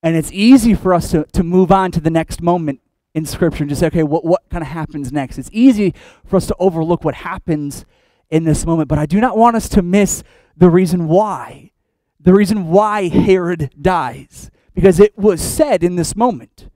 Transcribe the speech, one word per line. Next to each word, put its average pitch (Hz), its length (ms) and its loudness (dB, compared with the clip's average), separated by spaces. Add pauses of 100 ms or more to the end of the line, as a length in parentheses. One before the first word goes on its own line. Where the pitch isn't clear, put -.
And 165 140 -2
it's 156 160 -4
easy 226 420 4
for 185 200 0
us - 180 -2
to, 156 140 0
to - 180 -2
move 180 280 2
on 190 200 2
to 175 100 -4
the 156 80 0
next 160 320 -4
moment 170 400 -2 (320)
in 156 120 -6
Scripture 165 380 -4
and 143 60 -6
just 143 120 -4
say, 170 60 0
"Okay, 160 160 -2
what, 156 220 -4
what 170 240 -2
kinda 170 160 -8
happens 147 460 -10
next?" 139 260 -8
It's 131 160 -14
easy 214 400 2 (320)
for 190 120 -2
us 175 100 -2
to 214 120 -4
overlook 165 440 -2
what 147 120 -4
happens 156 720 -8 (460)
in 160 120 0
this 156 220 -2
moment, 160 240 -2
but 151 80 -2
I 151 80 -2
do 175 160 -2
not 226 160 -2
want 233 180 2
us 220 140 -4
to 202 140 2
miss 190 400 0 (340)
the 175 120 6
reason 175 380 2
why. 180 640 -2 (480)
The 170 140 6
reason 196 360 2
why 208 400 2
Herod 175 680 0
dies. 139 680 -6 (240)
Because 175 260 2
it 208 160 6
was 196 240 0
said 247 440 -2
in 180 140 -2
this 165 180 -4
moment. 208 600 -6